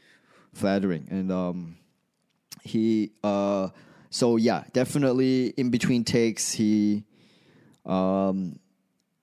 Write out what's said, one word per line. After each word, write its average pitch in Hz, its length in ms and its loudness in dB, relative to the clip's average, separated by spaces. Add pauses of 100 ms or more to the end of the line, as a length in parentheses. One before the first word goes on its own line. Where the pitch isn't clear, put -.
(540)
flattering. 95 560 -2
And, 95 220 -4
um, 90 460 -6 (840)
he, 110 480 0 (120)
uh, 101 460 0 (420)
so 120 240 2
yeah, 113 280 2 (100)
definitely 131 760 2 (100)
in 127 140 0
between 120 320 0
takes, 113 480 0
he, 107 540 2 (800)
um, 95 760 0 (640)